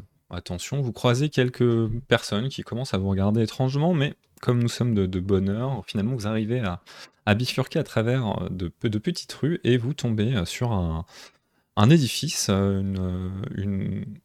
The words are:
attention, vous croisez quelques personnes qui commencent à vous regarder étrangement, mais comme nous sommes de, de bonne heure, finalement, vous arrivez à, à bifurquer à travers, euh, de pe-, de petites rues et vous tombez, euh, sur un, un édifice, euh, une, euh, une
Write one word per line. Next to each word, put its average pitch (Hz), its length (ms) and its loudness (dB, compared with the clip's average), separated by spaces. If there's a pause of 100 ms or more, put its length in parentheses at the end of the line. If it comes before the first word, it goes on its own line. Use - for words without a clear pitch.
(300)
attention, 90 520 -4
vous 120 100 0
croisez 127 380 2
quelques 120 580 2 (200)
personnes 117 420 0
qui - 140 -10
commencent 120 300 -6
à 101 40 2
vous 95 120 0
regarder 98 320 2
étrangement, 139 520 0
mais 143 200 0 (280)
comme 123 200 2
nous 117 80 2
sommes 120 240 0
de, 101 120 2
de 92 160 -2
bonne 95 260 2
heure, 117 380 -4
finalement, 117 300 -2
vous 104 120 -4
arrivez 110 320 -2
à, 92 220 -4 (440)
à 104 100 6
bifurquer 127 440 -2
à 139 40 0
travers, 117 600 0
euh, 90 60 -4
de 90 180 -4
pe-, 113 220 -4
de 107 80 0
petites - 360 -6
rues 156 300 -2
et 123 140 4
vous 120 160 -2
tombez, 117 420 0
euh, 90 100 0
sur 120 280 -2
un, 82 320 0 (720)
un 104 120 8
édifice, 151 600 4
euh, 98 320 2
une, 98 180 -2
euh, 92 300 -2 (260)
une 98 500 -2 (200)